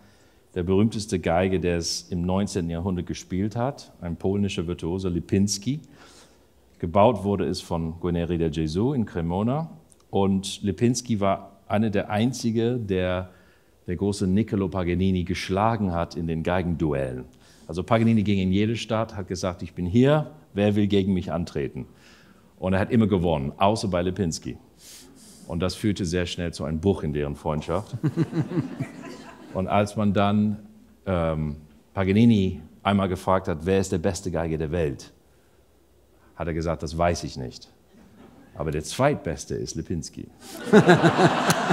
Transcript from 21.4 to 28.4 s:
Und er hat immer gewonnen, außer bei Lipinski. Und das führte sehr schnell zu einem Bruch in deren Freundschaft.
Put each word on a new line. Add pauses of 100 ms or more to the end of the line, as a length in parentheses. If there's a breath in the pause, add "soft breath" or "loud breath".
Und
er
hat
immer
gewonnen,
außer
bei
Lipinski. (920 loud breath)
Und
das
führte
sehr
schnell
zu
einem
Bruch
in
deren
Freundschaft. (760)